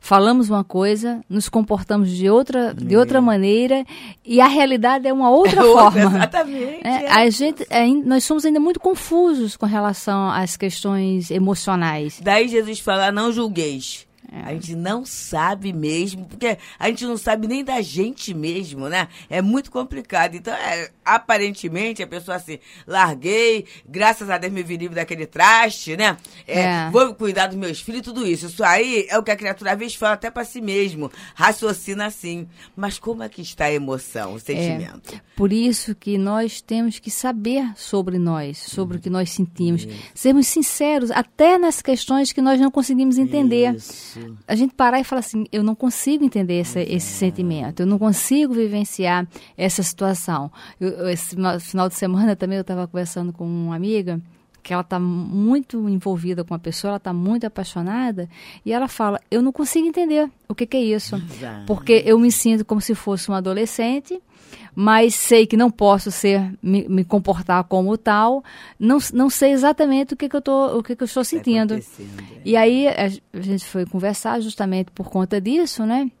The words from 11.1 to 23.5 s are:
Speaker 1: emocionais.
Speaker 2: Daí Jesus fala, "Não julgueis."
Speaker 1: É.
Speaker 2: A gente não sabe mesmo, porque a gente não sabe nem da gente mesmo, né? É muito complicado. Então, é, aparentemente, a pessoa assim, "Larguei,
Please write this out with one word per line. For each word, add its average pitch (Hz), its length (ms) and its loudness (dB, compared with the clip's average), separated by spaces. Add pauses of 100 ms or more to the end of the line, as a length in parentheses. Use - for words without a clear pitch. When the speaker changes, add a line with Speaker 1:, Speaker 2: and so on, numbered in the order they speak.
Speaker 1:
emocionais. 175 920 -2
Speaker 2:
Daí 208 260 4
Jesus 220 320 -2
fala, 196 320 0
"Não 220 200 0
julgueis." 165 760 -6 (240)
Speaker 1:
É. - 120 -16
Speaker 2:
A - 100 -12
gente 165 240 -10
não 208 300 -6
sabe 190 680 -4
mesmo, 170 540 -4
porque 226 320 -4 (200)
a 202 100 -2
gente 233 180 -6
não 240 100 -6
sabe 220 300 -2
nem 262 180 -4
da 254 160 -4
gente 190 540 -6
mesmo, 156 520 -8
né? 175 220 -2 (220)
É 175 100 -2
muito 233 300 -2
complicado. 226 640 -4
Então, 175 180 -10
é, 170 380 -6 (120)
aparentemente, 202 1000 -2
a 175 40 -10
pessoa 175 300 -10
assim, 156 220 -12 (280)
"Larguei, 190 760 0 (240)